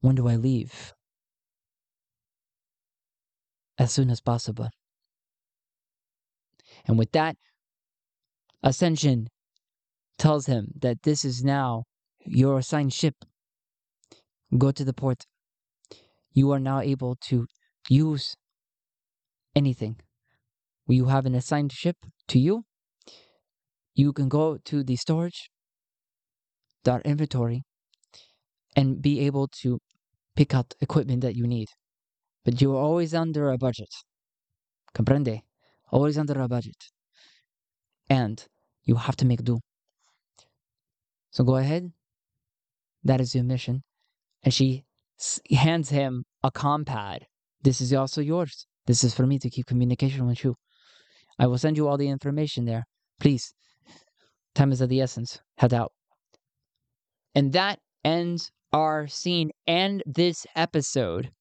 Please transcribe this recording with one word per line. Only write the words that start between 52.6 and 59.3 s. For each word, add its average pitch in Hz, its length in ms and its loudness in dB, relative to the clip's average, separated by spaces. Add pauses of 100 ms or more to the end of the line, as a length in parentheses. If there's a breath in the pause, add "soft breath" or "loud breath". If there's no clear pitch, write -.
there. 117 180 -4 (340)
Please, 143 360 2 (1000 soft breath)
time 139 180 6
is 127 80 0
of 127 100 2
the 127 100 2
essence. 123 400 -6 (160)
Head 123 160 4
out." 117 200 -2 (1400)
And 139 180 4
that 190 280 0 (240)
ends 170 480 -2 (200)
our 156 360 0
scene 170 420 -2 (160)